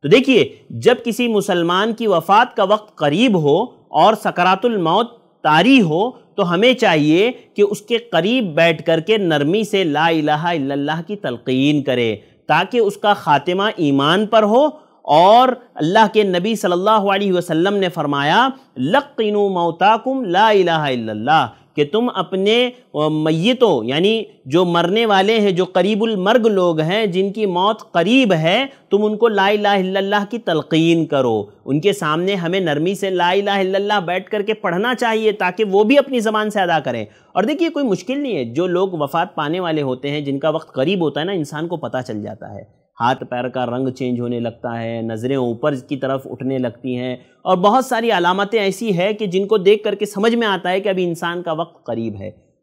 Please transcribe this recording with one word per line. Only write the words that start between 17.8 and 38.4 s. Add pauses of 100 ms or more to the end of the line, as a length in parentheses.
फरमाया, (260)
"लक़िनू
मौताकुम
ला
इलाहा
इल्लल्लाह", (300)
कि
तुम
अपने, (100)
अ,
मय्यतों
यानी (220)
जो
मरने
वाले
हैं,
जो
करीबुल
मर्ग
लोग
हैं,
जिनकी
मौत (140)
करीब
है, (220)
तुम
उनको
ला
इलाहा
इल्लल्लाह
की
तलकीन
करो। (140)
उनके
सामने
हमें
नरमी
से
ला
इलाहा
इल्लल्लाह
बैठ
करके
पढ़ना
चाहिए
ताकि
वो
भी
अपनी
ज़बान
से
अदा
करें। (300)
और
देखिए,
कोई
मुश्किल
नहीं
है,